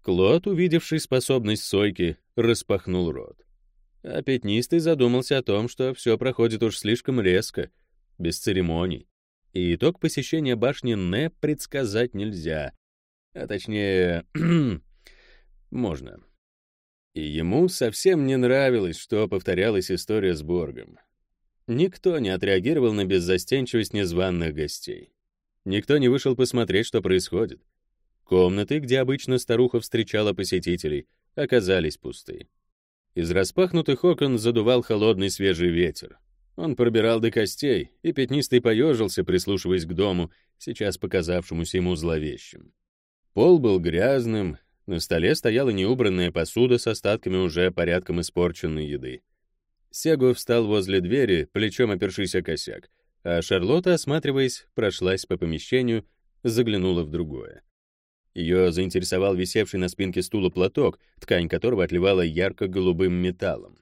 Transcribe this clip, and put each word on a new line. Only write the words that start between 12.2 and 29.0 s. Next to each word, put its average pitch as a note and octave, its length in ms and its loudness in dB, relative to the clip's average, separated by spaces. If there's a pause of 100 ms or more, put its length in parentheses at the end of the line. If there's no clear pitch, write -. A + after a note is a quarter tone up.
А - 140 -10
точнее, F#2+ 840 0
<clears throat> - 1400 -4
можно. C2+ 480 -6 (960)
И D#2+ 60 -8
ему E2 460 0
совсем D3+ 600 0
не C3+ 100 0
нравилось, B2 640 2
что G#2+ 280 -2
повторялась F#2+ 600 0
история F#2+ 460 -2
с D2+ 80 -10
Боргом. C#2+ 560 -6 (680)
Никто E3 540 0
не G#2 100 0
отреагировал G2+ 640 2
на G2+ 120 0
беззастенчивость F#2+ 880 0
незваных F2+ 600 0
гостей. - 600 -10 (500)
Никто G#2 340 0
не C3 120 4
вышел C3 260 2
посмотреть, A#2 500 0
что G#2+ 160 -2
происходит. F#2 640 0 (580)
Комнаты, F#2+ 540 2
где C3 220 0
обычно C3 400 -2